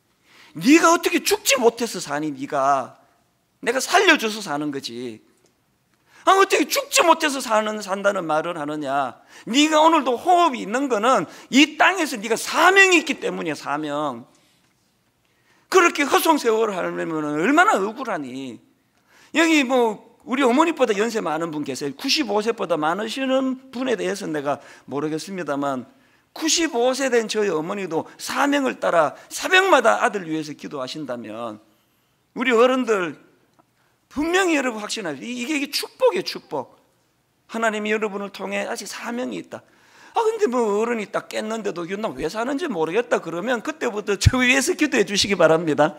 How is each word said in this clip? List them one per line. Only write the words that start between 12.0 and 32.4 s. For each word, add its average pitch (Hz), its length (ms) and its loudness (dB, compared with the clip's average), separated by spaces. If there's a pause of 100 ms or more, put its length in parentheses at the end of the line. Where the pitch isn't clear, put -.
네가 214 180 -2
사명이 370 640 6
있기 277 220 -2
때문이야, 175 360 -4
사명. 143 720 -6 (1400)
그렇게 349 340 4
허송세월을 233 720 2
하려면 170 500 -4
얼마나 269 520 4
억울하니. 165 840 -6 (760)
여기 311 280 4
뭐 240 440 0 (140)
우리 254 200 -2
어머니보다 254 540 2
연세 214 240 -2
많은 165 300 -4
분 151 120 -6
계세요. 135 320 -6
구십오 233 460 -2
세보다 196 360 -2
많으시는 254 960 -2
분에 254 240 -4
대해서는 180 380 -6
내가 143 260 -2 (260)
모르겠습니다만, 143 1000 -4 (460)
구십오 302 600 0
세 269 160 -2
된 233 180 2
저희 208 220 0
어머니도 160 580 -4 (100)
사명을 277 600 -2
따라 165 360 2 (140)
사명마다 285 760 4
아들 196 260 -2
위해서 151 240 -4
기도하신다면, 123 1040 -10 (760)
우리 247 160 -2